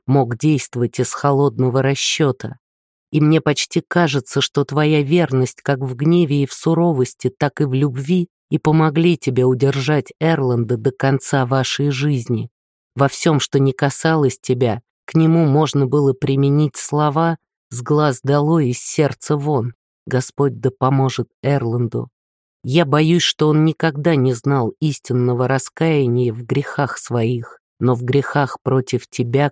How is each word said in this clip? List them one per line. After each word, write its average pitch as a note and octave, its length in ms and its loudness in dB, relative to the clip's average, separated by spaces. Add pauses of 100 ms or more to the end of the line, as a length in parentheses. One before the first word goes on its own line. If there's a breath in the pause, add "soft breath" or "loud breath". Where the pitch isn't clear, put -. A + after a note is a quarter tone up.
мог B2 300 2
действовать B2+ 600 -2
из B2 120 -2
холодного C3+ 720 0
расчета. - 760 -2 (540)
И D3+ 100 2
мне D3+ 180 4
почти - 480 -2
кажется, C#3+ 540 0
что - 240 -2
твоя D3+ 360 2
верность C3+ 600 0
как C#3 180 -2
в B2+ 160 -6
гневе D3 480 2
и - 20 -2
в - 60 -8
суровости, D#3+ 800 0
так - 320 -4
и - 20 2
в C3 100 -2
любви C#3 540 0 (220)
и - 80 -2
помогли D#3+ 600 2
тебе B2+ 280 0
удержать C3+ 720 0
Эрланда B2 560 0
до A2+ 160 0
конца C3+ 540 0
вашей C3+ 460 -2
жизни. B2+ 580 -2 (440)
Во C#3 140 2
всем, D3+ 320 2
что - 200 -2
не C3+ 120 2
касалось D3 640 0
тебя, B2 440 -2 (240)
к - 100 -4
нему D#3+ 300 4
можно C#3+ 420 2
было C#3 240 2
применить C#3 640 0
слова D3+ 640 0 (320)
«с A#2+ 120 -8
глаз D3 400 0
долой, D3 500 2
из - 80 -6
сердца - 580 -2
вон». C#3 380 -2 (300)
Господь B2+ 540 -2
да B2+ 180 0
поможет C3 520 0 (120)
Эрланду. A#2+ 680 -2 (560)
Я D#3 180 2
боюсь, D#3 400 2
что - 240 0
он D3+ 160 4
никогда D#3 540 0
не C3 160 2
знал B2+ 480 -2
истинного B2 640 -2
раскаяния B2+ 840 0
в A#2+ 100 -12
грехах - 540 -4
своих, A#2 640 -4 (200)
но B2 160 2
в A#2+ 80 -6
грехах C3+ 580 -2
против B2+ 460 -2
тебя, C3 440 -2